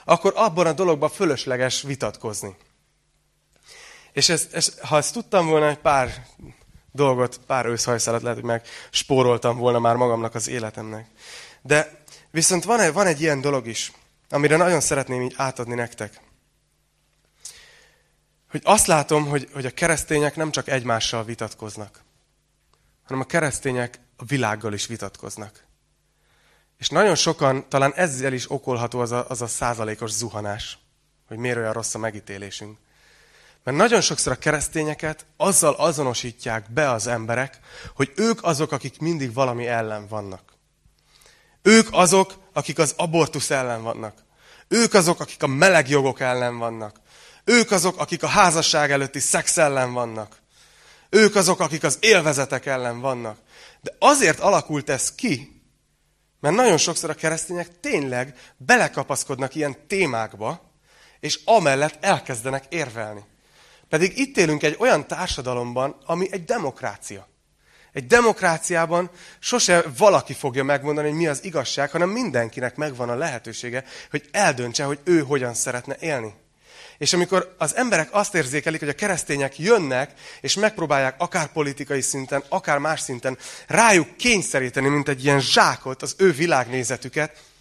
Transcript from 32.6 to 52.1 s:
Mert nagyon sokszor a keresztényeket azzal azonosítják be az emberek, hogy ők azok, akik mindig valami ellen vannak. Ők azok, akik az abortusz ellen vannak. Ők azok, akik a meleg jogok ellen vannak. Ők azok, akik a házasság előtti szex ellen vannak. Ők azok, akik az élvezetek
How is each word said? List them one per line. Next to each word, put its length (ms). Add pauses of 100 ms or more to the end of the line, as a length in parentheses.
Mert 120
nagyon 220
sokszor 320
a 60
keresztényeket 880 (100)
azzal 380
azonosítják 960
be 180
az 160
emberek, 520 (360)
hogy 220
ők 280
azok, 280
akik 260
mindig 340
valami 340
ellen 420
vannak. 340 (1200)
Ők 280
azok, 440 (180)
akik 260
az 180
abortusz 540
ellen 320
vannak. 360 (500)
Ők 260
azok, 260
akik 220
a 40
meleg 420
jogok 320
ellen 380
vannak. 420 (440)
Ők 260
azok, 280
akik 240
a 40
házasság 640
előtti 280
szex 380
ellen 360
vannak. 440 (760)
Ők 240
azok, 260
akik 220
az 180
élvezetek 640